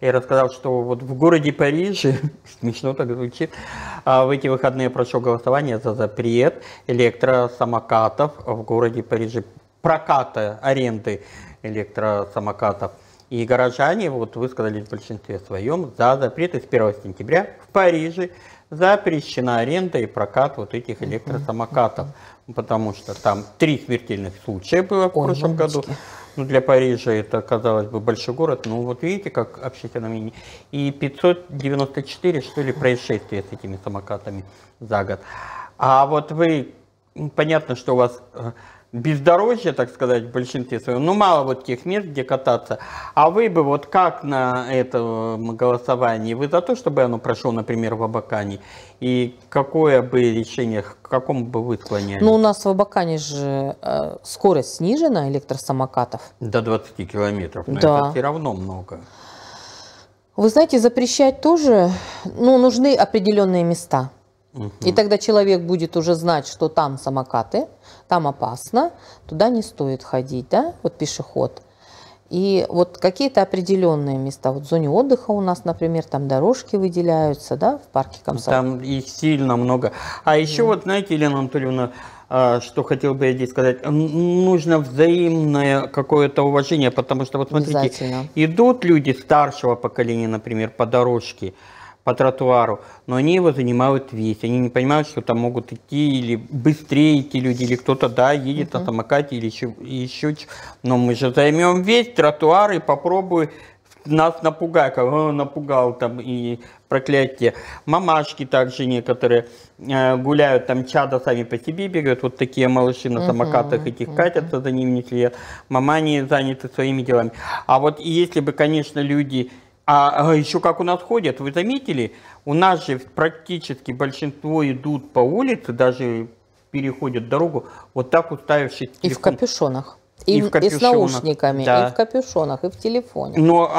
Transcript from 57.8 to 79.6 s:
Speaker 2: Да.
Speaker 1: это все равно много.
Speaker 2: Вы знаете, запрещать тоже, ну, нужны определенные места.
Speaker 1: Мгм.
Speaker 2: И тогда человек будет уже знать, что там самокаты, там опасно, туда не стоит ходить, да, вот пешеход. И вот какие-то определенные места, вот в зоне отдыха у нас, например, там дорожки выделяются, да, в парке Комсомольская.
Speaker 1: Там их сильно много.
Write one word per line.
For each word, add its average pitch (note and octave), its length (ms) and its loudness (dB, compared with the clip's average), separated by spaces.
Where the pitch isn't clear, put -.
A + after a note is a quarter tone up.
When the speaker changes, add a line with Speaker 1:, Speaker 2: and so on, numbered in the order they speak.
Speaker 2:
Да. D3 200 4
Speaker 1:
это C#3+ 120 0
все C3+ 100 -2
равно D3 320 -4
много. F#2 460 -10
Speaker 2:
Вы G#3 140 4
знаете, D4 300 4
запрещать B3 640 2
тоже, C4 500 6
ну, B3 320 4
нужны B3+ 380 4
определенные G3 680 2
места. D3 460 -2
Speaker 1:
Мгм. G#2+ 180 -10
Speaker 2:
И F#3 60 4
тогда G#3 260 4
человек G3+ 440 4
будет E3+ 360 -2
уже E3 180 2
знать, D#3+ 320 0
что - 220 -2
там C#3+ 280 0
самокаты, C3+ 680 -4
там F3 200 0
опасно, A3+ 640 -2
туда F#3+ 220 2
не A#3 120 0
стоит C3+ 420 -6
ходить, B2+ 460 -6
да, D4 240 0
вот - 140 -4
пешеход. - 640 -6
И F#3+ 400 0
вот F3 280 0
какие-то G#3 460 2
определенные F3 720 0
места, C3+ 340 -4
вот C#3+ 120 -8
в - 40 -14
зоне D#3+ 220 0
отдыха A#3+ 420 2
у G3+ 100 0
нас, F3+ 240 -2
например, E3 380 -2
там C#3 240 -4
дорожки F3+ 500 0
выделяются, E3 800 0
да, A3+ 200 0
в - 40 -16
парке - 320 -4
Комсомольская. C3 560 0
Speaker 1:
Там - 40 -10
их C3+ 260 -4
сильно C#3 460 0
много. B2 360 0